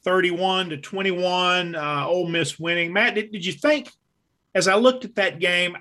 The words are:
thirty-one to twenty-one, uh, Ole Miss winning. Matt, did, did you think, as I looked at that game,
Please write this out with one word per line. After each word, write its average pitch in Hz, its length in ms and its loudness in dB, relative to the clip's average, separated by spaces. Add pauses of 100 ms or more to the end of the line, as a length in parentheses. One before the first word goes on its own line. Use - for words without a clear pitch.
thirty-one 185 640 2
to 156 80 -6
twenty-one, 180 1000 0
uh, 147 320 -2
Ole 170 220 0
Miss 165 280 -2
winning. 170 360 -2
Matt, 214 240 2
did, 214 160 -4
did 196 120 -8
you 180 80 -4
think, 285 380 0 (640)
as 180 140 2
I 190 80 4
looked 254 280 4
at 208 120 -16
that 185 240 0
game, 175 400 0